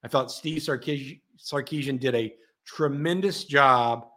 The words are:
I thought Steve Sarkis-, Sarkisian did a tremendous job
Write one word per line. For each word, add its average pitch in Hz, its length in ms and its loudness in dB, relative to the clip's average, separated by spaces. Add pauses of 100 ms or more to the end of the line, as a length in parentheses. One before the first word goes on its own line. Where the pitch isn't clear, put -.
I 117 60 -12
thought 135 240 0
Steve 156 300 -6
Sarkis-, 139 580 -6 (180)
Sarkisian 139 640 -6
did 127 140 0
a 113 200 -2 (300)
tremendous 160 800 -2
job 123 720 4